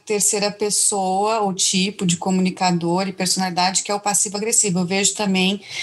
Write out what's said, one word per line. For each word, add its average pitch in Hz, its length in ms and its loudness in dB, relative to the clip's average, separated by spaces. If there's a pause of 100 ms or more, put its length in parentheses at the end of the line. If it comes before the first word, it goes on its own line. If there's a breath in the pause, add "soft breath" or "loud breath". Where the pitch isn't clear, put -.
terceira 208 460 0
pessoa, 202 880 0
ou 196 140 0
tipo 190 500 0
de 170 120 2
comunicador 185 920 0
e 190 40 -8
personalidade, 185 720 0
que - 60 -8
é 202 40 2
o 202 60 -2
passivo-agressivo. 208 800 0
Eu 180 60 2
vejo 196 280 0
também 196 460 2 (220 loud breath)